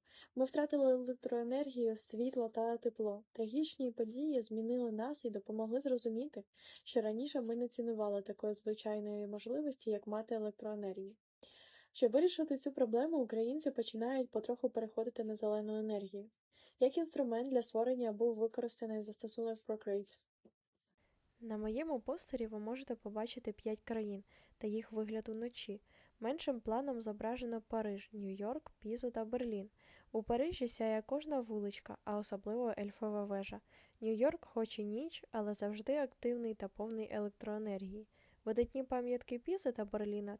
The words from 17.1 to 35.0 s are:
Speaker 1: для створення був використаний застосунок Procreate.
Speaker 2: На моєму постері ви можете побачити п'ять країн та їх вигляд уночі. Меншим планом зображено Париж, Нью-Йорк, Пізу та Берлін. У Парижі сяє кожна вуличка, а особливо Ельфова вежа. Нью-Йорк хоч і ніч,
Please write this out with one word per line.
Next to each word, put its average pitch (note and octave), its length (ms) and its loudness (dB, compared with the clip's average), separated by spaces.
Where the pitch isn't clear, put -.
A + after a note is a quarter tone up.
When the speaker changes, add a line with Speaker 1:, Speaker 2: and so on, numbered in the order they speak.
Speaker 1:
для B3+ 140 4
створення A#3 500 2
був A3+ 240 2
використаний A3+ 680 -2
застосунок A3 640 -6
Procreate. G3+ 520 -2
Speaker 2:
На G#3+ 140 -2
моєму A#3+ 420 0
постері B3+ 460 -4
ви G#3+ 120 -6
можете A#3+ 360 -4
побачити A3 580 -6
п'ять A3 320 -4
країн G#3 400 -2
та A3+ 80 -2
їх A3 260 -2
вигляд A3 360 -2
уночі. A3 520 -6
Меншим B3+ 400 0
планом A#3+ 400 0
зображено A3+ 680 -2
Париж, G#3+ 440 -2
Нью-Йорк, G3+ 680 -4
Пізу A#3 320 -2
та A3+ 140 -2
Берлін. A3 460 -2
У A3+ 100 0
Парижі B3+ 460 2
сяє A3 380 2
кожна D4 340 0
вуличка, G#3+ 640 -4
а G#3 120 0
особливо G#3 600 -2
Ельфова G#3 460 -2
вежа. G3+ 360 -4
Нью-Йорк A3+ 460 4
хоч A3 320 -2
і G#3 60 -2
ніч, A#3 460 -4